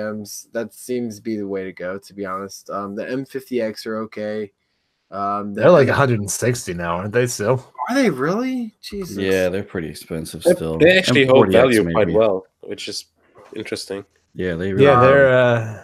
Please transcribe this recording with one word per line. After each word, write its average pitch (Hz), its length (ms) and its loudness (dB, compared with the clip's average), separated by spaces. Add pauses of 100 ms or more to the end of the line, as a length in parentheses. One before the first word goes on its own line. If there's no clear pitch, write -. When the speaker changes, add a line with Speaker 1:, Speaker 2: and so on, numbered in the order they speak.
(140)
Speaker 1:
Ms, 104 380 -14
that 113 220 -8
seems 120 420 -6
to 101 80 -20
be 113 140 -6
the 101 100 -6
way 98 160 -6
to 95 100 -12
go, 90 240 -10
to - 160 -20
be 101 120 -10
honest. 95 440 -10
Um, 98 260 -8
the 98 140 -8
M 131 160 -6
fifty 127 360 -6
X 110 260 -6
are 110 160 -6
okay. 107 480 -8 (580)
Um, 101 460 -6
the 110 60 -4
Speaker 2:
They're, 143 100 8
like, 143 160 8
Speaker 1:
M- - 60 0
Speaker 2:
a - 20 -4
hundred 127 240 2
and 98 100 -6
sixty 113 460 -4
now, 85 220 -4
aren't 101 160 -6
they 120 120 2
still? 123 480 -2 (160)
Speaker 1:
Are 240 60 -2
they 254 160 2
really? 220 720 -4
Jesus. 101 360 -12
Speaker 3:
Yeah, 95 320 0
they're 98 140 -4
pretty 87 260 -8
expensive 82 560 -10
Speaker 4:
They, 170 80 6
Speaker 3:
still. 80 260 -4
Speaker 4:
they 180 200 6
actually 127 260 2
hold 127 220 6
Speaker 3:
M 95 40 0
forty 92 60 6
X 123 200 6
Speaker 4:
value 87 140 2
quite 82 160 2
Speaker 3:
maybe. 85 60 0
Speaker 4:
well, 101 320 2 (160)
which - 260 -12
is - 180 -12 (500)
interesting. 101 500 -10 (300)
Speaker 3:
Yeah, 90 200 -4
they 92 180 -4
Speaker 2:
Yeah, 139 200 8
Speaker 3:
really 127 80 6
Speaker 2:
they're, 135 320 6
Speaker 1:
Um, - 0 -
Speaker 2:
uh, 117 500 2